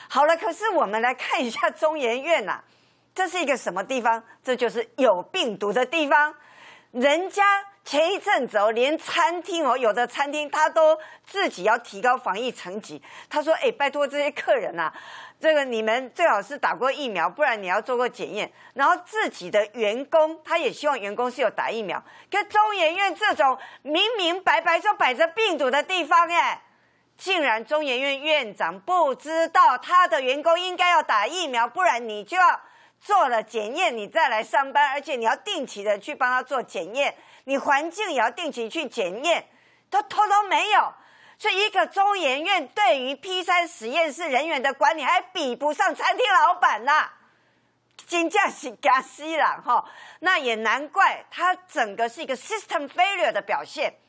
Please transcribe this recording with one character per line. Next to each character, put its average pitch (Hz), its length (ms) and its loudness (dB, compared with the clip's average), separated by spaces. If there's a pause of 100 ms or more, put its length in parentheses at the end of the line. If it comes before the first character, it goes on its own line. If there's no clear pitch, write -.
好 277 160 2
了， 330 100 4
可 339 160 -4
是 415 180 -4
我 320 140 2
们 208 160 -2
来 240 140 0
看 - 260 -4
一 254 80 -2
下 302 220 -2
中 311 280 -2
研 247 220 -2
院 269 300 0
啊， 131 140 -8 (500)
这 370 140 -2
是 359 120 -4
一 330 60 -2
个 269 100 0
什 214 160 -6
么 185 120 -4
地 254 180 -4
方？ 226 220 0 (200)
这 254 120 -2
就 233 120 0
是 220 300 -6
有 208 240 4
病 262 340 -4
毒 208 160 -2
的 247 140 0
地 302 220 0
方。 302 260 2 (580)
人 294 380 2
家 403 140 0 (420)
前 320 260 2
一 392 80 -2
阵 339 280 0
子 208 100 -4
哦， 208 140 4
连 262 260 2
餐 330 460 -2
厅 339 220 -2
哦， 247 120 2
有 226 160 2
的 240 140 0
餐 285 240 -4
厅 294 180 -6
他 311 180 2
都 311 300 4 (280)
自 370 220 -2
己 180 160 -8
要 214 140 4
提 202 240 -16
高 247 160 2
防 196 200 -4
疫 240 140 -4
层 196 300 -12
级。 147 200 -16 (280)
他 294 120 -2
说 311 200 2
：“哎， 247 100 0
拜 277 180 -2
托 285 180 -2
这 277 100 -8
些 285 120 0
客 - 240 -2
人 170 260 -2
啊， 160 140 -4 (460)
这 311 160 2
个 285 100 2
你 233 160 -2
们 226 300 -2
最 339 160 2
好 220 120 4
是 269 160 -8
打 - 200 -2
过 240 160 0
疫 269 180 -6
苗， 175 180 0
不 175 140 -6
然 240 200 2
你 190 40 -10
要 185 160 0
做 247 160 -2
过 240 100 0
检 170 240 -8
验。” 190 180 -6 (260)
然 269 120 2
后 349 160 4
自 427 240 -2
己 180 220 -10
的 208 240 2
员 233 320 -2
工， 320 400 2
他 339 140 0
也 254 120 0
希 - 160 -6
望 277 100 2
员 202 180 -8
工 247 140 -2
是 247 120 -8
有 220 80 2
打 156 220 -4
疫 220 100 -6
苗。 160 200 -6 (300)
可 403 120 0
中 415 320 2
研 339 200 2
院 392 200 0
这 415 180 0
种 262 240 2 (240)
明 311 220 0 (160)
明 359 240 0
白 320 180 4
白 339 180 2
就 415 140 0
摆 339 220 2
着 302 140 2
病 427 280 0
毒 254 140 0
的 285 100 2
地 349 240 -2
方， 339 260 4
哎， 285 300 0 (560)
竟 359 240 0
然 226 240 0
中 302 180 -2
研 254 160 -2
院 277 220 -2
院 277 340 0
长 170 260 -4
不 330 340 2
知 320 320 -2
道 359 320 6
他 359 280 4
的 320 140 0
员 269 220 -2
工 330 160 4
应 359 180 -4
该 359 140 4
要 330 100 6
打 220 240 0
疫 330 220 -4
苗， 240 200 0
不 339 140 -6
然 247 260 2
你 208 160 -8
就 339 140 -6
要 349 240 4 (400)
做 370 260 2
了 233 140 0
检 214 340 -6
验， 320 220 0
你 208 100 -8
再 311 220 2
来 226 140 -2
上 269 280 -2
班， 285 200 2
而 277 100 -4
且 294 140 -6
你 233 100 -4
要 240 120 4
定 339 300 -6
期 202 160 -10
的 202 160 0
去 294 160 -10
帮 247 140 0
他 254 120 0
做 254 220 -4
检 190 320 -10
验， 269 180 0 (300)
你 277 140 -2
环 294 340 0
境 392 200 -4
也 277 60 -2
要 233 140 2
定 330 180 -8
期 233 200 -8
去 311 180 -6
检 214 380 -6
验， 320 200 0 (440)
都 392 140 0
通 415 260 0
通 403 180 2
没 359 240 0
有。 294 220 2 (440)
所 415 140 -2
以 392 140 0
一 320 40 -2
个 330 180 2
中 392 300 0
研 285 240 0
院 349 280 0
对 370 280 2
于 262 160 -4
P 370 300 -6
三 349 240 2
实 - 220 -10
验 311 220 0
室 320 180 -8
人 269 180 0
员 294 140 -2
的 269 120 0
管 302 240 2
理 285 60 -6
还 339 160 2
比 294 340 -4
不 285 200 -2
上 349 200 0
餐 339 220 0
厅 508 160 2
老 339 220 6
板 254 320 2
呐， 285 240 4 (960)
真 339 220 0
的 415 100 2 (100)
是 - 220 -10 (100)
怕 262 200 4
死 - 260 -12
人 311 180 2 (200)
吼。 240 180 2 (360)
那 359 180 2
也 247 180 -2
难 220 320 -2
怪 285 420 2
他 359 240 0 (160)
整 220 280 -2
个 233 100 0
是 320 160 -12
一 - 20 -8
个 254 120 -4
system 349 500 -6
failure 349 460 0
的 208 80 -4
表 180 200 -4
现， 240 320 -6 (160)